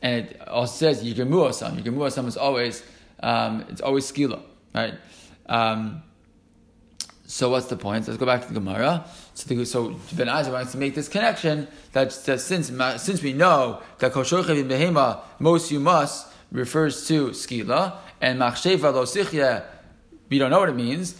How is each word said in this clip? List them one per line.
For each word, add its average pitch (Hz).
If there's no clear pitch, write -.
and 120
it -
also 120
says 139
yirgamu 127
osam. -
Yirgamu 120
osam 135
is 113
always, 123
um, 113
it's -
always 139
skila, 139
right? 113
Um, 110
so -
what's 123
the 92
point? 107
Let's 113
go 131
back 123
to -
the -
Gemara. 113
So, -
the, 120
so 120
Ben 123
Azai 135
wants 127
to 131
make 139
this 147
connection 170
that, 135
that 131
since 156
ma-, 127
since 180
we 139
know 139
that 127
kol 135
shochev 170
im 131
behema 135
mos 165
you 147
must 147
refers 143
to 151
skila 127
and 127
machsheva 139
lo 127
sichya, 135
we 139
don't 135
know 175
what 190
it 135
means. 131